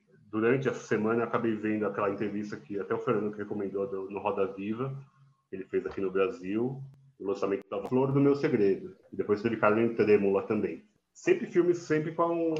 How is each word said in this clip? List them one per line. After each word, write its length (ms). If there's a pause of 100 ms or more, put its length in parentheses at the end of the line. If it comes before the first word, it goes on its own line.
(300)
Durante 380
essa 120
semana, 400
eu 60
acabei 280
vendo 320
aquela 240
entrevista 460
que 220
até 160
o 60
Fernando 320
que 60
recomendou 480
do, 240
no 100
Roda 260
Viva, 500 (540)
que 60
ele 80
fez 200
aqui 160
no 100
Brasil, 720 (380)
o 80
lançamento 420
da 200
Flor 240
do 80
Meu 160
Segredo, 600 (160)
e 40
depois 260
teve 140
Carmen 380
Trêmula 480
também. 420 (280)
Sempre 360
filmes, 300
sempre 340
com 480